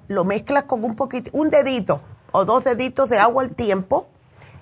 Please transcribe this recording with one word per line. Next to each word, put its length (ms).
lo 180
mezclas 380
con 200
un 120
poquito, 380
un 180
dedito 500
o 140
dos 180
deditos 460
de 100
agua 240
al 80
tiempo 560